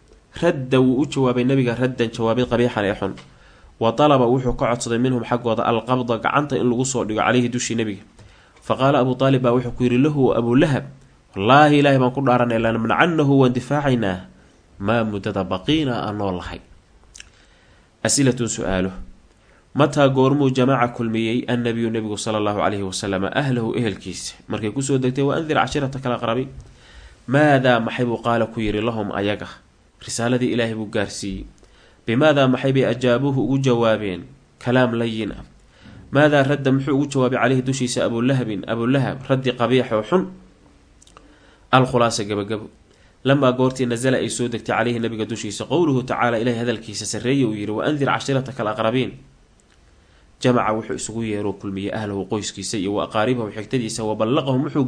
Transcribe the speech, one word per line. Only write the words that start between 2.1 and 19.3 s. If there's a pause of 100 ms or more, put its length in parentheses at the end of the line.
qabiixan
ee
xun. (640)
Wa
talaba,
wuxuu
ka
codsaday
minhum,
xaggooda,
alqabda,
gacanta
in
lagu
soo
dhigo,
calayhi,
dushii
nabiga. (640)
Fa
qaala
Abu
Taalib
baa
wuxuu
ku
yidhi
lahu,
Abu
Lahab, (500)
"Wallaahi,
Ilaahay
baan
ku
dhaaranay,
lanamnacannahu,
waan
difaacaynaa, (500)
maa
muddada
baqiina
aan
nool
lahay." (1400)
As'ilatun,
su'aalo. (800)